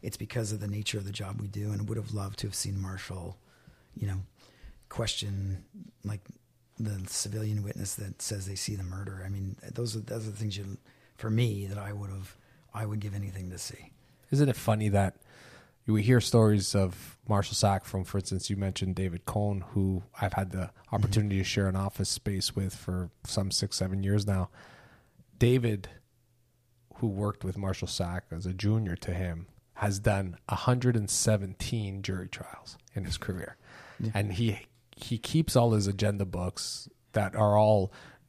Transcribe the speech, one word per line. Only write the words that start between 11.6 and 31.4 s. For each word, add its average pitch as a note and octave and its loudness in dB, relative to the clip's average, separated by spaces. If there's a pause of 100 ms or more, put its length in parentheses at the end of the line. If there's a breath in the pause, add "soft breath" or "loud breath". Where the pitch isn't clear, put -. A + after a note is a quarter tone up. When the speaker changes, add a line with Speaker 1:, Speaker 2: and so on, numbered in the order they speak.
Speaker 1:
that G2+ -6
I G2+ -8
would G2+ -8
have, F#2+ -10 (380 soft breath)
I A2 -2
would G#2 -2
give G2+ -4
anything F#2+ -6
to F2+ -10
see. - -12 (400 soft breath)
Speaker 2:
Isn't C#3+ 6
it A#2 2
funny G#2+ 2
that G2 4 (680 loud breath)
you G#2+ 2
would G#2 6
hear B2 8
stories G#2+ 6
of F#2+ 0 (100)
Marshall G2+ 2
Sack G2 4
from, F#2+ -2
for - -2
instance, F#2 -2
you G2+ 0
mentioned F#2+ -2
David F2+ -2
Cohn, G#2 0
who F#2+ 2 (160)
I've G2 0
had F#2+ -2
the F#2 -4 (140)
Speaker 1:
Mm-hmm. - -4
Speaker 2:
opportunity G2+ 2
to F#2+ 2
share G2 2
an F#2+ 2
office G2 -2
space - -2
with F#2+ -2
for F2+ -4 (160)
some F#2+ -2
six, - -2
seven F#2+ -2
years G2+ 4
now. F#2+ 2 (880 loud breath)
David, A#2+ 4 (1080)
who A#2+ 0
worked G2+ -2
with F#2 -2
Marshall F#2+ -2
Sack F2+ -4
as E2+ -6
a F#2 -2
junior G#2 2
to - -4
him, F2 -4 (280)
has G2+ 0
done G2 2 (100)
a G#2 0
hundred B2 4
and G#2 0
seventeen G2 0